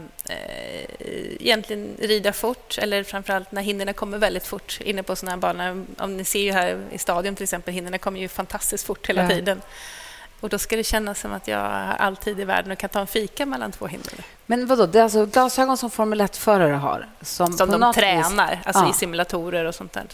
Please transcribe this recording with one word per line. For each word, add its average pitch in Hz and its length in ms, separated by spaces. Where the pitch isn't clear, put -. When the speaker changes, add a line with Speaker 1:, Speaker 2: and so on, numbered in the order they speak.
Speaker 1:
eh, 62 560
egentligen 214 600
rida 208 340
fort, - 480
eller 202 220
framförallt 196 480
när 196 100
hinnorna 196 320
kommer 202 240
väldigt 185 300
fort - 340
inne 196 220
på 185 120
såna 185 160
här 180 60
banor. 180 480
Om 196 200
ni 190 80
ser - 160
ju 202 100
här 180 300
i 196 60
stadion 190 380
till 196 80
exempel, 180 300
hinnorna 180 240
kommer 190 220
ju 190 80
fantastiskt - 580
fort - 240
hela 185 140
Speaker 2:
Ja. 180 60
Speaker 1:
tiden. 185 320
Och 214 100
då 202 100
ska - 160
det 220 80
kännas 214 360
som 208 140
att 190 140
jag 104 100
har 196 420
all 196 180
tid 208 220
i 202 40
världen 190 280
och 185 60
kan 202 120
ta 208 100
en 196 80
fika 226 380
mellan 247 260
två 196 160
hinder. - 260
Speaker 3:
Men 247 220
vadå? 240 180
Det 175 140
är 226 40
alltså 214 220
glasögon 254 520
som 240 140
Formel 214 300
ett-förare 190 520
har? 139 340
Som 175 320
Speaker 1:
Som 185 140
Speaker 3:
på 196 60
Speaker 1:
de 233 80
Speaker 3:
något 240 160
vis 214 40
Speaker 1:
tränar, 180 640
alltså 196 180
Speaker 3:
Ja. 165 60
Speaker 1:
i - 40
simulatorer 175 720
och 170 100
sånt 185 180
där. 196 100